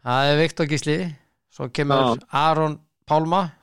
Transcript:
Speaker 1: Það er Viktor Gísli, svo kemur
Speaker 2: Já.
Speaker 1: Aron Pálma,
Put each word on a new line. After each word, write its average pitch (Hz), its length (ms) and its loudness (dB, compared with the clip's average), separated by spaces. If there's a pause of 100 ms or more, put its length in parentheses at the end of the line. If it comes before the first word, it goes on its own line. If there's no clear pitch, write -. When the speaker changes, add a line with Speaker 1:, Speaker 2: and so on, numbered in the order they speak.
Speaker 1:
Það 135 300 2
er 147 40 2
Viktor 160 280 0
Gísli, 151 500 -4 (360)
svo - 200 -10
kemur 135 460 0
Speaker 2:
Já. 123 60 -14 (100)
Speaker 1:
Aron 156 460 0 (280)
Pálma, 160 440 0 (120)